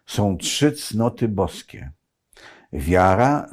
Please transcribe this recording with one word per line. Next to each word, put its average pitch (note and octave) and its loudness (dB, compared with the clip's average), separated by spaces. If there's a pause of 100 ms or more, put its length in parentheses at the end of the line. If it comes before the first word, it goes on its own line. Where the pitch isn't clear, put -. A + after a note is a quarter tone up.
są G3+ 0
trzy - 0
cnoty A#2 -2
boskie. E2 -6 (800)
Wiara, F#2 2